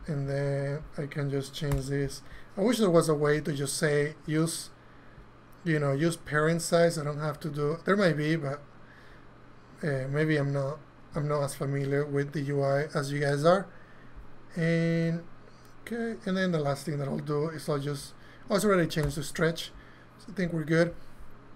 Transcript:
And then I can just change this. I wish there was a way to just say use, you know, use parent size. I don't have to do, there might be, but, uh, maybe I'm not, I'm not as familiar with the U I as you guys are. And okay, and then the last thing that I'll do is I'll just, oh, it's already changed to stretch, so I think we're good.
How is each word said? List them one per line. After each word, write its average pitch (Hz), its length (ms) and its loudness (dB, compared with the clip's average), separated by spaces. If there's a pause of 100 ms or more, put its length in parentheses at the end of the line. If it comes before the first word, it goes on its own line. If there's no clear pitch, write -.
And 143 200 -4
then 139 540 -2 (160)
I 147 80 -4
can 143 240 -4
just 135 240 -4
change 143 320 -2
this. 139 360 -4 (340)
I 190 60 -2
wish 226 160 4
there 208 120 4
was 165 180 6
a 156 60 4
way 147 260 4
to 151 120 -2
just 139 240 -2
say 147 380 2 (120)
use, 160 440 -2 (920)
you 160 140 2
know, 143 140 2
use 165 240 2
parent 156 440 2
size. 170 380 4
I 147 60 -4
don't 147 160 -4
have 151 200 -4
to 165 80 -4
do, 147 360 -2
there 190 120 4
might 180 200 6
be, 151 200 2
but, 147 260 -4 (1200)
uh, 135 260 0
maybe 156 280 2
I'm 143 160 2
not, 139 260 -2 (360)
I'm 147 140 -2
not 147 160 0
as 139 100 -4
familiar 139 500 0
with 143 280 0
the 156 100 -2
U 139 200 0
I 139 320 2
as 143 180 -2
you 143 80 0
guys 143 240 2
are. 180 240 6 (880)
And 165 680 2 (640)
okay, 233 400 -4
and 185 100 0
then 185 160 2
the 165 60 2
last 143 260 0
thing 147 140 -2
that 139 100 -2
I'll 147 100 -2
do 147 300 0
is 156 200 -8
I'll 147 100 2
just, 143 360 -6 (360)
oh, 214 60 4
it's 190 80 2
already 185 240 4
changed 143 260 0
to 151 80 -4
stretch, 165 480 -2 (480)
so - 120 -20
I 175 40 -14
think 175 180 0
we're 160 120 -2
good. 165 300 4 (600)